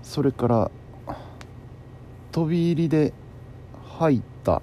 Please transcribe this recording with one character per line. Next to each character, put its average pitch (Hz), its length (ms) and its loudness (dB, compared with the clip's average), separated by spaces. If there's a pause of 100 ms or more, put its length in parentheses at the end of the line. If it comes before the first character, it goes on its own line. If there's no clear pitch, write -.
そ - 180 -2
れ 135 80 6
か 120 160 0
ら 113 240 4 (1600)
飛 160 180 0
び 170 220 4
入 165 140 2
り 156 40 2
で 151 240 4 (840)
入 151 200 6
っ - 40 0 (220)
た 87 180 4